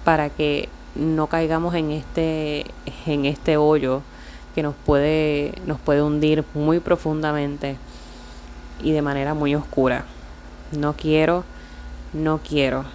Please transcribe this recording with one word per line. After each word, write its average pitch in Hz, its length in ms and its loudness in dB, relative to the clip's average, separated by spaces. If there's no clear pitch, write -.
para 156 260 4
que 147 380 0
no 156 320 2
caigamos 165 480 0
en 156 160 0
este, 156 720 -2
en 143 200 0
este 147 320 2
hoyo 143 440 4
que 160 80 0
nos 147 100 -2
puede, 147 800 2
nos 151 140 -2
puede 147 220 4
hundir 151 420 4
muy 151 260 2
profundamente 151 1000 0
y 156 100 2
de 151 100 2
manera 139 320 0
muy 147 220 2
oscura. 131 500 2
No 147 220 0
quiero, 160 500 2
no 156 280 0
quiero 135 560 0